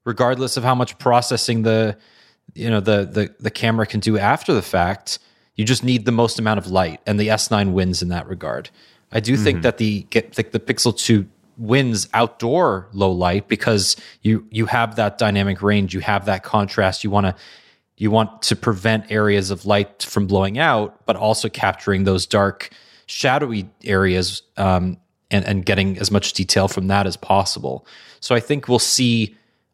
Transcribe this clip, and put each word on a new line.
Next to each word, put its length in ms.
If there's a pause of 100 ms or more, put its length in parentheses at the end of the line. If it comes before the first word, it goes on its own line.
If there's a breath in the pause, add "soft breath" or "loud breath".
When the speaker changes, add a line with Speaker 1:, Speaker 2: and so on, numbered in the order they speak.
Speaker 1:
regardless 520
of 60
how 100
much 260
processing 640
the, 340 (580 soft breath)
you 160
know, 80
the, 260
the, 360
the 100
camera 360
can 120
do 180
after 380
the 80
fact. 560 (380 soft breath)
You 80
just 180
need 220
the 80
most 260
amount 200
of 100
light, 360
and 140
the 120
S 200
nine 220
wins 300
in 80
that 180
regard. 420 (400 soft breath)
I 80
do 180
think 200
Speaker 2:
Mm-hmm. 60
Speaker 1:
that 160
the, 320
get, 240
the, 100
the 160
Pixel 360
two 300 (320)
wins 560
outdoor 800
low 180
light 380
because 480 (260 loud breath)
you, 280
you 160
have 280
that 240
dynamic 420
range, 320
you 80
have 260
that 180
contrast. 580
You 80
wanna, 240 (640 loud breath)
you 120
want 320
to 140
prevent 540
areas 400
of 160
light 360
from 240
blowing 320
out, 460
but 120
also 320
capturing 560
those 220
dark, 440 (360 soft breath)
shadowy 640 (160)
areas, 580 (140)
um, 400 (340)
and, 140
and 200
getting 340
as 120
much 220
detail 360
from 200
that 180
as 100
possible. 720 (340 loud breath)
So 140
I 60
think 280
we'll 100
see 580 (380 soft breath)